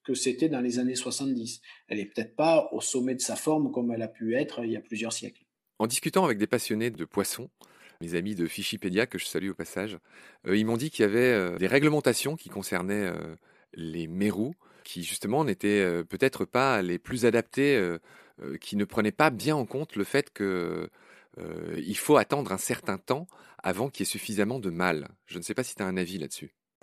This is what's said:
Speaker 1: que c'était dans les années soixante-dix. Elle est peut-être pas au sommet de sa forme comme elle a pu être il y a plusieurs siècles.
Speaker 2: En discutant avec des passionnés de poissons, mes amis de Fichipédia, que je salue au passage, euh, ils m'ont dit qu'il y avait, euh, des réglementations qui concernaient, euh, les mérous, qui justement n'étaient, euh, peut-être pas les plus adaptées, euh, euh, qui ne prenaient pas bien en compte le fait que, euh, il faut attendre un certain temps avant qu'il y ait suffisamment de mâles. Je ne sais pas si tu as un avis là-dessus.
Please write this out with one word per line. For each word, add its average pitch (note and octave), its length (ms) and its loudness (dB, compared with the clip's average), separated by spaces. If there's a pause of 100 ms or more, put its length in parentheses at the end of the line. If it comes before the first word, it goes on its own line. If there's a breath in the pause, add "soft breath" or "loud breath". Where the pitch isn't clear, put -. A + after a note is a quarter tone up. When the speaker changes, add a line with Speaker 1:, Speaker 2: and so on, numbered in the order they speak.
Speaker 1:
que C3 120 -2
c'était B2+ 340 2
dans C#3 100 0
les B2 200 0
années B2+ 160 0
soixante-dix. B2+ 680 -4 (260 loud breath)
Elle G#2+ 140 -4
est G2 120 -6
peut-être - 220 -4
pas D#3+ 380 6
au A2+ 80 -4
sommet B2+ 340 0
de C3 60 -6
sa A#2 160 -2
forme D#3 340 2
comme A#2+ 220 -2
elle A2+ 80 -4
a A2 80 -4
pu A2+ 260 -4
être C3+ 300 -2
il A2+ 60 -2
y A2+ 40 -2
a G#2+ 60 -8
plusieurs A2+ 320 -6
siècles. - 320 -10 (340)
Speaker 2:
En A2 80 2
discutant D#3+ 380 2
avec A#2+ 120 2
des G#2 100 2
passionnés A2+ 420 0
de A2+ 160 -6
poissons, - 440 -4 (520 soft breath)
mes E2+ 140 -4
amis G2 200 -2
de E2+ 120 0
Fichipédia, G2+ 600 -2
que - 100 -10
je - 80 -6
salue F#2 260 -4
au F2+ 40 -10
passage, F#2+ 420 -8 (480 loud breath)
euh, G2 120 4
ils G#2+ 80 4
m'ont A2+ 100 2
dit C3+ 140 -4
qu'il - 140 2
y - 20 8
avait, G#2 140 4
euh, G2+ 380 4
des F2+ 100 2
réglementations C#3+ 680 4
qui - 140 -16
concernaient, G2 560 -2
euh, D#2+ 300 -6 (380 soft breath)
les D#2+ 340 -6
mérous, G2+ 480 0 (280 soft breath)
qui - 180 -10
justement A2 420 0
n'étaient, G#2 380 2
euh, F2 220 2
peut-être G2+ 420 0
pas B2 380 2
les F2 160 -2
plus B2 260 -2
adaptées, C3 500 4
euh, F2+ 220 2 (460 soft breath)
euh, C#2 140 -8
qui - 180 -10
ne G2+ 100 2
prenaient G#2+ 260 0
pas D3+ 200 4
bien B2 240 -2
en C3 100 0
compte C#3 300 -6
le G2+ 80 0
fait - 280 0
que, E2+ 580 -2 (500 soft breath)
euh, E2 460 -8
il G#2 120 -4
faut D3 200 6
attendre A#2 340 2
un F#2+ 80 -2
certain G#2 400 -4
temps C#3+ 260 -2 (380 loud breath)
avant G2 260 0
qu'il - 120 -10
y F#2+ 60 -2
ait - 40 -4
suffisamment G#2+ 480 -2
de G2 100 -4
mâles. E2+ 380 0 (180)
Je F2+ 140 -12
ne F2 40 -8
sais - 120 -6
pas C3 80 -2
si - 100 -8
tu - 80 -10
as G2 60 -2
un F#2 100 -2
avis F2+ 220 -4
là-dessus. - 340 -10 (300)